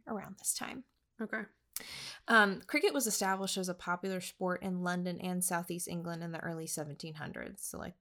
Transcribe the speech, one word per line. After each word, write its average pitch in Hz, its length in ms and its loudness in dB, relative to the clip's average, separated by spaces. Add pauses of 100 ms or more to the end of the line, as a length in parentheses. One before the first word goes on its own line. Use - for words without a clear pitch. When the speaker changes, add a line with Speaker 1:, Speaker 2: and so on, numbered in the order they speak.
Speaker 1:
around 190 300 -6
this - 160 2
time. - 300 -6 (380)
Speaker 2:
Okay. 214 200 -2 (840)
Speaker 1:
Um, 208 380 8
cricket 302 260 4
was 262 140 4
established 190 500 2
as 185 120 0
a 175 60 0
popular 180 460 -2
sport 180 420 -2
in 185 200 0
London 180 380 0
and 180 220 0
Southeast 175 460 0
England 170 340 -4
in 170 100 -4
the 160 80 -4
early 160 260 -4
seventeen 156 480 -6
hundreds. - 500 -8
So, - 140 -8
like, - 220 -8